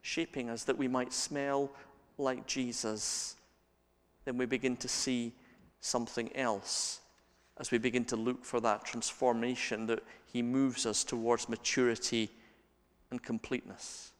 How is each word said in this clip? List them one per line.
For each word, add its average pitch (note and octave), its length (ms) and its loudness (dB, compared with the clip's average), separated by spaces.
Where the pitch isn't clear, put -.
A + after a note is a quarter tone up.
shaping C#3 480 -2
us, A#2 140 -4
that - 140 2
we C3+ 100 2
might B2+ 260 2
smell C#3 560 0
like C3 300 0
Jesus, A2+ 880 -2
then B2 140 -2
we B2+ 80 2
begin B2 320 0
to - 100 -6
see A#2+ 460 0
something A#2 560 -2
else - 640 -2
as - 140 -4
we A#2+ 60 4
begin A#2+ 260 4
to A#2 140 -2
look A#2+ 260 0
for - 160 0
that A2 240 4
transformation A#2+ 1000 0
that A2 180 0
he A#2+ 160 -2
moves B2+ 440 2
us G#2+ 180 2
towards A#2 440 2
maturity A#2 840 2
and B2 120 -6
completeness. - 960 -6